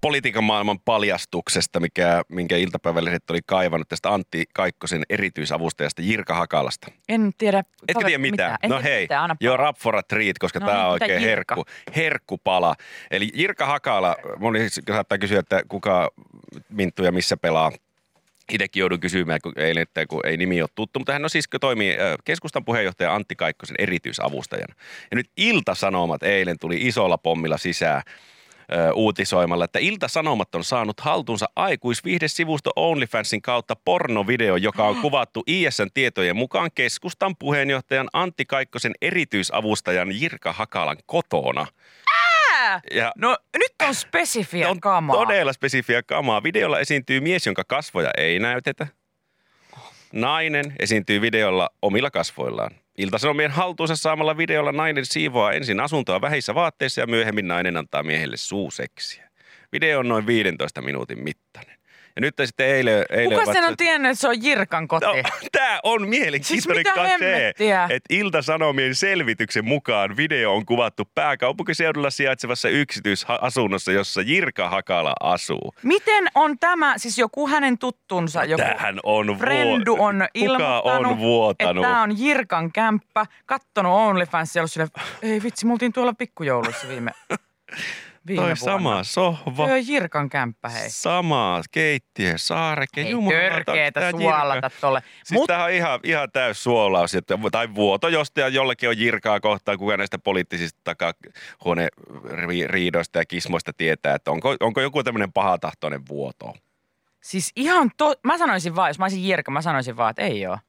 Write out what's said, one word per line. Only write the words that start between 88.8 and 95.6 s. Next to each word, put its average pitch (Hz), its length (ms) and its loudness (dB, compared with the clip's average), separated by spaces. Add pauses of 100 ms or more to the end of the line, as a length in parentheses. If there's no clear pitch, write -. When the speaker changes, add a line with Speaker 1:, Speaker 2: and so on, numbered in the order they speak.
Speaker 1:
sohva. 151 640 0
Speaker 2:
Toi 262 120 4
on 240 80 -4
Jirkan 170 420 -2
kämppä, 120 400 -4
hei. 113 200 -6
Speaker 1:
Sama 139 720 0 (100)
keittiö, 135 640 0
saareke. 151 640 -2
Speaker 2:
Ei 175 100 -4
Speaker 1:
Jumalauta, 190 380 2 (160)
Speaker 2:
törkeetä 147 340 0
Speaker 1:
onks 175 120 0
tää 170 100 -4
Speaker 2:
suolata 151 340 2
Speaker 1:
Jirkan? 131 160 -4 (100)
Speaker 2:
tolle. 135 220 2 (200)
Speaker 1:
Siis - 160 -10
Speaker 2:
Mut 294 80 2
Speaker 1:
tämähän 175 200 2